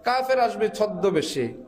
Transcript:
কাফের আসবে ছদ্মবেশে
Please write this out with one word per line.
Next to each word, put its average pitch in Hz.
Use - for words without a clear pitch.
কাফের 254
আসবে 214
ছদ্মবেশে 175